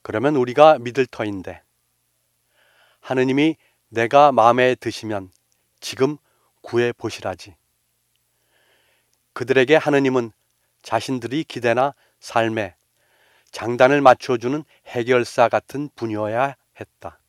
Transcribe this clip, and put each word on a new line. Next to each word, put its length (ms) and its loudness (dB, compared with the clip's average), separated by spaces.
그러면 360 -2
우리가 420 4
믿을 260 -2
터인데. 560 -10
하느님이 560 0
내가 420 4
마음에 440 4
드시면 580 -10
지금 360 -4
구해 320 -2
보시라지." 640 -12
그들에게 420 2
하느님은 560 2
자신들의 600 -6
기대나 500 -2
삶에 540 -2
장단을 480 2
맞춰주는 640 2
해결사 640 0
같은 480 -6
분이어야 580 -4
했다. 500 -20